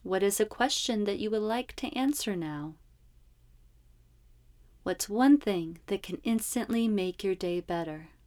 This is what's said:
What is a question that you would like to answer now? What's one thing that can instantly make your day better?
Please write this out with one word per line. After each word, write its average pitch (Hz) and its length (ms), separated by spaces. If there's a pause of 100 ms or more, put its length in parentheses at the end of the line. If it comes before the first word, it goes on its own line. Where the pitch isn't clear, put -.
What 190 200
is 202 180
a 214 40
question 233 600
that 202 140
you 208 120
would 214 100
like 226 360
to 262 180
answer 262 400
now? 156 380 (2000)
What's 185 240
one 262 300
thing 170 500
that 190 160
can 180 220
instantly 226 640
make 185 340
your 190 100
day 175 280
better? 160 480 (180)